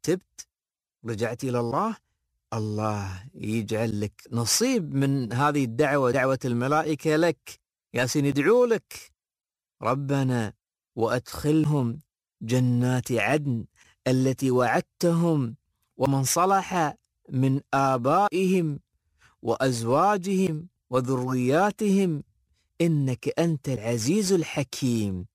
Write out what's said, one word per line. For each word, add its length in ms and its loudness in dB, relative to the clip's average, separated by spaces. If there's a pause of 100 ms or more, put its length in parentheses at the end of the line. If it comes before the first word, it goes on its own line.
تبت، 440 -6 (580)
رجعت 380 -4
إلى 160 -2
الله، 380 -2 (560)
الله 720 -4 (100)
يجعل 680 -4
لك 200 -8 (100)
نصيب 640 -2
من 380 0
هذه 300 0
الدعوة، 480 2
دعوة 340 0
الملائكة 720 0
لك. 440 -2 (340)
ياسين 320 0
يدعو 400 4
لك: 460 -4 (680)
"ربنا 720 0 (420)
وأدخلهم 1040 0 (420)
جنات 680 0
عدن 540 0 (420)
التي 440 2
وعدتهم 1040 0 (420)
ومن 260 2
صلح 720 0 (340)
من 320 0 (120)
آبائهم 1080 2 (600)
وأزواجهم 1300 0 (220)
وذرياتهم 1300 0 (580)
إنك 580 0
أنت 300 0
العزيز 640 0
الحكيم." 1000 -2